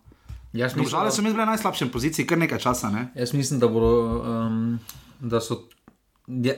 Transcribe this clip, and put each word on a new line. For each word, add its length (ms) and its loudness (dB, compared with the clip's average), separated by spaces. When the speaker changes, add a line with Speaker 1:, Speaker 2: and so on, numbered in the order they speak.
Speaker 1:
Jaz 220 -2
mislim, 140 -2
Speaker 2:
Domžale 200 0
Speaker 1:
da 40 0
Speaker 2:
so 120 0
mi 80 2
bile 100 0
na 100 2
najslabšem 400 0
poziciji 360 0
kar 120 2
nekaj 220 2
časa, 300 0
ne. 240 -2
Speaker 1:
Jaz 180 -4
mislim, 260 0
da 100 6
bodo, 220 4
em, 580 -2
da 240 -2
so, 240 -4
je, 300 0